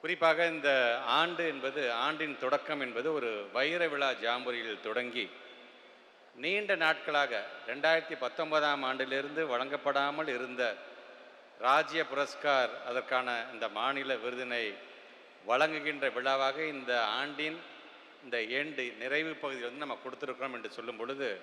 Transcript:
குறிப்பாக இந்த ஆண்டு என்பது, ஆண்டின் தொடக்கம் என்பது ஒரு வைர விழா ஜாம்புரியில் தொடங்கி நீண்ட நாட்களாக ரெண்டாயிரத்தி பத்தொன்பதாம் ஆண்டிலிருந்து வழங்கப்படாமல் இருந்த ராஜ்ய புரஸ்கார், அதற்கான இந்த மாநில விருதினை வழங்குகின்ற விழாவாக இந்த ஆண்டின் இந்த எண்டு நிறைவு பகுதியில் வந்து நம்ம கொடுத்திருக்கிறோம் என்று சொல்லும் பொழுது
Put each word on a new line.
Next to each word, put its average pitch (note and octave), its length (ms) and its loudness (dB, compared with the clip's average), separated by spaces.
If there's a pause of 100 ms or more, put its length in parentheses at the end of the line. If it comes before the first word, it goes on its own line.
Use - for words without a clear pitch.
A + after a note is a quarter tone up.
குறிப்பாக E3 440 4 (100)
இந்த C#3+ 140 2 (500)
ஆண்டு E3+ 340 2
என்பது, C3+ 280 -4 (240)
ஆண்டின் D3+ 380 -2
தொடக்கம் C#3+ 420 0
என்பது B2 220 -4 (100)
ஒரு A#2 140 -2 (240)
வைர D#3+ 380 2
விழா C#3 160 2 (160)
ஜாம்புரியில் A#2 640 -2
தொடங்கி A#2 380 -2 (1160)
நீண்ட G3 400 0
நாட்களாக C#3+ 580 4 (300)
ரெண்டாயிரத்தி D#3+ 540 2
பத்தொன்பதாம் D3 680 2
ஆண்டிலிருந்து C3+ 520 -2 (100)
வழங்கப்படாமல் C#3+ 840 0
இருந்த B2 280 -2 (1040)
ராஜ்ய D#3 440 4
புரஸ்கார், C3+ 600 2 (200)
அதற்கான B2+ 460 0 (180)
இந்த A2 120 -2 (120)
மாநில C3 460 0
விருதினை B2 380 -2 (880)
வழங்குகின்ற D3 540 2 (140)
விழாவாக C3+ 460 2 (100)
இந்த B2 180 -2 (260)
ஆண்டின் D3+ 400 -4 (640)
இந்த A#2+ 160 -2 (180)
எண்டு C#3+ 260 -2 (180)
நிறைவு D3+ 300 0 (100)
பகுதியில் C3 260 -4
வந்து C3+ 160 -8
நம்ம C3 180 -6
கொடுத்திருக்கிறோம் C3 560 -6
என்று A2+ 180 -8
சொல்லும் A2+ 240 -8
பொழுது C3 280 -4 (160)